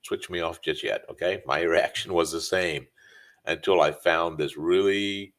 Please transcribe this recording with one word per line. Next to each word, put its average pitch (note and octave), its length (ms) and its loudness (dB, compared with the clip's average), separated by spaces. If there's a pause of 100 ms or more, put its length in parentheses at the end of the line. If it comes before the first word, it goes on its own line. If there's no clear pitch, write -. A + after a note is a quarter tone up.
switch - 260 -8
me F2 120 -4
off E2 200 -6
just D#2 220 -6
yet, - 260 -4
okay? F#2 380 -4
My C#2+ 140 0
<laughs> - 20 0
reaction E2+ 500 0
was E2 180 2
the E2 80 -4
same E2 460 -2 (600)
until E2+ 360 2
I D2+ 100 6
found E2 460 0
this D2 180 -4
really G2 840 0